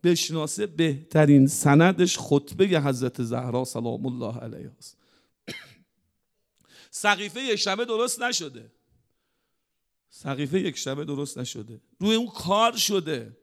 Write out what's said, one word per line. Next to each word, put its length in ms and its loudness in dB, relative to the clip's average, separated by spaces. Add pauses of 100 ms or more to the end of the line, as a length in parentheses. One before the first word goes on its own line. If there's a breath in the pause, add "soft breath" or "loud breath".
بشناسه، 640 0
بهترین 800 6
سندش 720 4
خطبه 600 0
حضرت 440 -4
زهرا 420 -4
سلام 400 -8
الله 320 -8
علیها 400 -14
است. 200 -20 (1900 soft breath)
سقیفه 500 -2
یک 140 -2
شبه 300 -2
درست 360 -4
نشده، 500 -6 (1400)
سقیفه 500 -6
یک 180 -6
شبه 280 -8
درست 320 -8
نشده، 440 -12 (180)
روی 160 2
اون 120 -2
کار 500 0
شده 640 -4